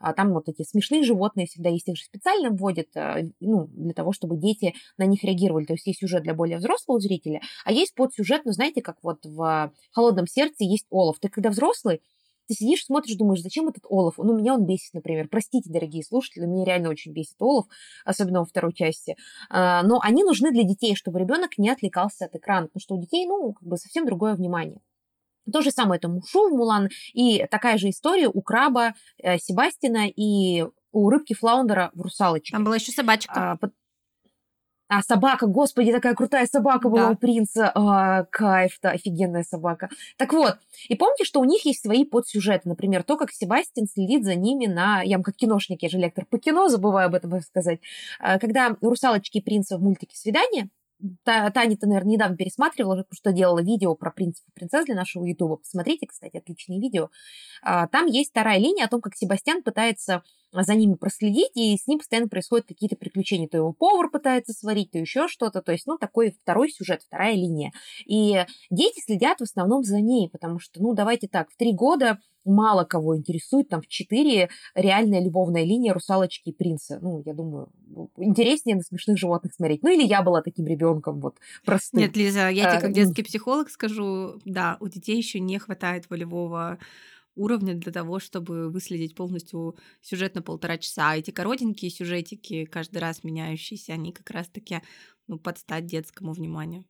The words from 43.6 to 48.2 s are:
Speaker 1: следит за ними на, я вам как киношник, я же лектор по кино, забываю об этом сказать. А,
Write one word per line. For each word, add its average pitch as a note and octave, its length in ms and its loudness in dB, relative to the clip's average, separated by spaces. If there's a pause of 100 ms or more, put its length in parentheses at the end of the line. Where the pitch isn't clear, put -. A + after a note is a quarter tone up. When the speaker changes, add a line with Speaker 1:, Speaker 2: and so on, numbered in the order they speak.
Speaker 1:
следит G#3 380 0
за F#3+ 100 2
ними A3+ 320 0
на, F#3+ 360 2
я F#3+ 140 2
вам F#3+ 60 0
как G3 140 -4
киношник, G3+ 460 0
я E3+ 60 -2
же E3+ 100 -2
лектор F3+ 280 -2
по - 140 -2
кино, F4 280 4
забываю G3 380 4
об F3 80 0
этом F3+ 260 -2
сказать. E3+ 380 -2 (400)
А, F#3+ 220 0